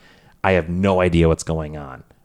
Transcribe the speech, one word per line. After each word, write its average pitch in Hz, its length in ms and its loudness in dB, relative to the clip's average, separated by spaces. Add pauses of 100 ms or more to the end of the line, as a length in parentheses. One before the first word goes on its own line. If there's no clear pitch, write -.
(440)
I 98 80 2
have 85 180 0
no 92 320 0
idea 82 260 4
what's 80 160 0
going 78 320 -6
on." 69 280 -16 (220)